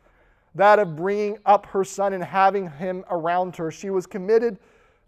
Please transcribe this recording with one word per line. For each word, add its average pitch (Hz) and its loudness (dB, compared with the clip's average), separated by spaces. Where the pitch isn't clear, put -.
that 202 6
of 170 -2
bringing 208 -4
up 202 4
her 196 -2
son 196 -4
and 180 -6
having 190 0
him 185 -8
around 175 -2
her. 160 -6
She 196 -10
was 185 -2
committed 220 -2